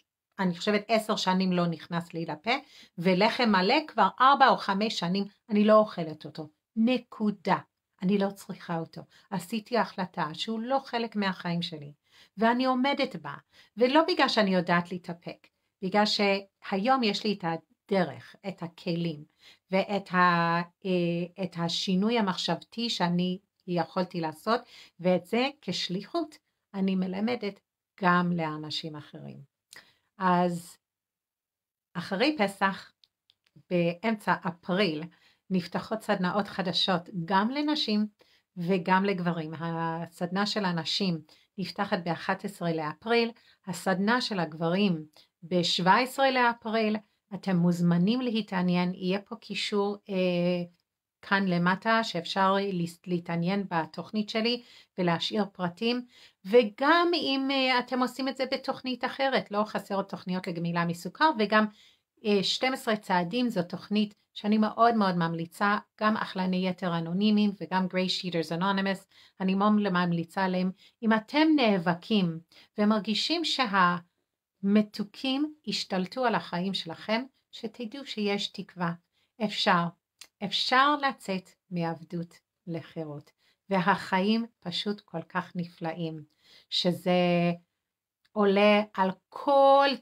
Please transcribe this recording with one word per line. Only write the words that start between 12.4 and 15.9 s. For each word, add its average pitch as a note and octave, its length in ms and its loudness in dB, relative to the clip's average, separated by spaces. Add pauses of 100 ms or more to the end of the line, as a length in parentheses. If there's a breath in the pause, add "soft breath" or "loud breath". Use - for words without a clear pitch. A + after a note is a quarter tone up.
עומדת C4 520 0
בה, D3 180 -12 (420 soft breath)
ולא B3+ 320 6
בגלל D#4+ 200 4
שאני G3 260 2
יודעת F3 380 2
להתאפק, - 540 -14 (360)
בגלל G#3 240 2